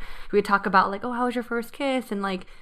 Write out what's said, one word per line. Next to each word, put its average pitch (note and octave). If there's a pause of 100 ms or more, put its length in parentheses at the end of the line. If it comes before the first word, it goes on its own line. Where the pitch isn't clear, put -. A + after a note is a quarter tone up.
(320)
we G3
would G3+
talk G3+
about, F#3+
like, G3
"Oh, B3
how B3
was B3
your A#3+
first A#3
kiss?" C4
And, G3+
like, F#3+ (160)